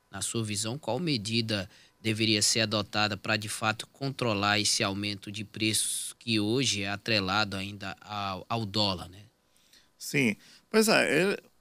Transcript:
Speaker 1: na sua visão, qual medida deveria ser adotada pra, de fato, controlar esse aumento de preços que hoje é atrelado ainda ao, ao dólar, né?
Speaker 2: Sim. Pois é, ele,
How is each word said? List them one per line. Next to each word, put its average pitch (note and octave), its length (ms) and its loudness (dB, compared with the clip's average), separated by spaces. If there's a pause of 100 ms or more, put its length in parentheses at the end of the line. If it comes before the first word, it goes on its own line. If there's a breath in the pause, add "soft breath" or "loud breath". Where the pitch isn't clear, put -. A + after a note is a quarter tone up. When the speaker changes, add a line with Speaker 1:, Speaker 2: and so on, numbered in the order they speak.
Speaker 1:
na G2 140 -10
sua A#2 200 -2
visão, G#2+ 360 -4
qual A2+ 200 -2
medida A2+ 680 0 (320 soft breath)
deveria A2 400 2
ser A2+ 200 2
adotada G#2 540 0
pra, A2 220 -2
de G#2+ 120 -8
fato, A2 380 -2
controlar G#2+ 720 0
esse G#2+ 240 2
aumento G2+ 480 -4
de G#2 120 -8
preços - 760 -2
que A2+ 220 0
hoje G#2+ 420 0
é G2 80 -4
atrelado G2+ 680 0
ainda G2 460 -8
ao, G2 480 -6
ao A2+ 160 -2
dólar, F#2+ 440 -2
né? F#2 100 -20 (760 soft breath)
Speaker 2:
Sim. B2 380 0 (340 loud breath)
Pois A3 180 6
é, C3 340 6
ele, G3 160 2 (240)